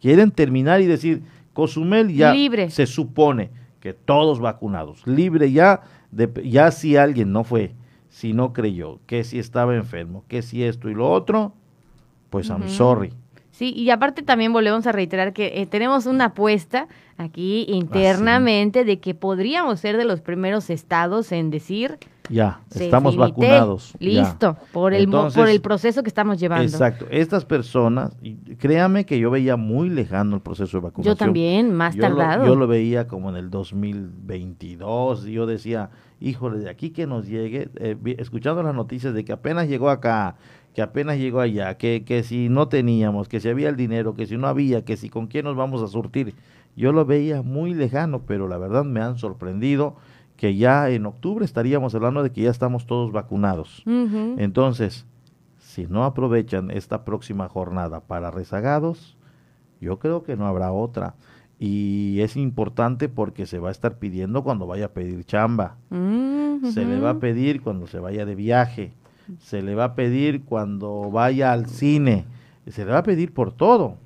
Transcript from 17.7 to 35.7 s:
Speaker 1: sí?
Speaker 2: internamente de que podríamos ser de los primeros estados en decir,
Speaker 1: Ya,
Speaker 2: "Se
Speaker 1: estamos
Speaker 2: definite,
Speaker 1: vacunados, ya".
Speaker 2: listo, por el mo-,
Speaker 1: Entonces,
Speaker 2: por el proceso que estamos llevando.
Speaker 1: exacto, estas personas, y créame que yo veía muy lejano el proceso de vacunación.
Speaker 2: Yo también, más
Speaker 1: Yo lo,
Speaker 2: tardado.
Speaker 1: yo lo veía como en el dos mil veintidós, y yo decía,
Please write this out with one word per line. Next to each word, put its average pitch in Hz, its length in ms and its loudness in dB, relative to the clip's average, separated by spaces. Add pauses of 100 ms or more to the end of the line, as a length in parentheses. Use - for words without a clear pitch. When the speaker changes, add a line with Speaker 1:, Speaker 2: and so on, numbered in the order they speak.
Speaker 1:
sí? 190 60 0
Speaker 2:
internamente 208 1080 4
de 202 160 0
que 185 140 -4
podríamos 196 680 -2
ser 208 160 -2
de 240 80 0
los 190 160 0
primeros 190 500 -4
estados 175 600 -2
en 165 180 -2
decir, 208 480 -6 (320)
Speaker 1:
Ya, 110 380 0
Speaker 2:
"Se - 160 -6
Speaker 1:
estamos 139 320 4
Speaker 2:
definite, 120 320 2
Speaker 1:
vacunados, - 500 4
ya". 175 80 -4
Speaker 2:
listo, 190 500 2 (140)
por 185 240 0
el 196 140 4
mo-, 196 80 4
Speaker 1:
Entonces, 147 240 4
Speaker 2:
por 226 80 8
el 208 120 6
proceso 220 440 0
que 214 40 -2
estamos 208 300 0
llevando. 170 280 2
Speaker 1:
exacto, 139 440 0
estas 165 360 2
personas, 127 680 2 (100)
y 110 120 -12 (220)
créame 180 500 2
que 139 120 0
yo 113 120 4
veía 131 260 2
muy 117 320 0
lejano 101 480 0
el 95 60 -4
proceso 87 340 -6
de 92 80 -2
vacunación. 208 300 0
Speaker 2:
Yo 208 40 -14
también, 190 560 2
más 170 220 0
Speaker 1:
Yo 208 120 2
lo, - 100 0
Speaker 2:
tardado. 160 280 2
Speaker 1:
yo 127 80 8
lo 131 140 2
veía 117 400 0
como 95 220 -8
en 90 60 -8
el 90 140 -10
dos 95 220 -6
mil 101 360 -6 (160)
veintidós, 95 1040 -6
y 107 60 -10
yo 113 140 -4
decía, 110 440 -6 (300)